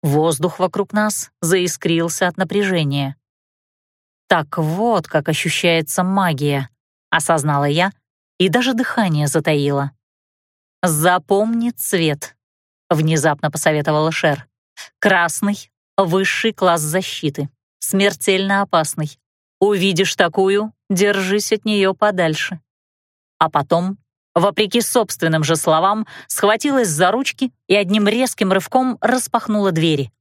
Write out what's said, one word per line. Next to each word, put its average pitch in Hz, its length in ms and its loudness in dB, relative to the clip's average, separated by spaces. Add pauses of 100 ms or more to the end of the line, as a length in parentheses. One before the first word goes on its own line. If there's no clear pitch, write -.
Воздух 156 580 0
вокруг 190 320 -2
нас 214 480 -2
заискрился 170 880 0
от 170 80 -6
напряжения. 160 800 -2 (1120)
«Так 160 300 0
вот, 180 500 0
как - 200 -2
ощущается 165 760 0
магия», 147 680 0 (400)
осознала 151 540 0
я 160 260 0 (480)
и 185 100 4
даже 247 260 0
дыхание 190 520 0
затаила. 143 640 0 (920)
«Запомни 196 880 0
цвет», 160 640 -4 (520)
внезапно 156 600 0
посоветовала 156 640 0
Шер. 151 340 -2 (540)
«Красный — 190 720 0 (240)
высший 190 560 0
класс 170 280 2
защиты, 151 680 -4 (320)
смертельно 196 840 0
опасный. 160 560 -2 (400)
Увидишь 196 560 2
такую — 196 580 0 (160)
держись 196 640 0
от 214 120 -2
неё 196 300 2
подальше». 180 680 -2 (800)
А 160 120 0
потом, 170 480 0 (360)
вопреки 202 460 2
собственным 165 640 0
же 160 140 0
словам, 185 500 2 (220)
схватилась 226 600 0
за 170 220 2
ручки 254 420 -2 (140)
и 185 80 2
одним 202 320 2
резким 220 460 0
рывком 254 480 0
распахнула 214 720 0
двери. 156 480 0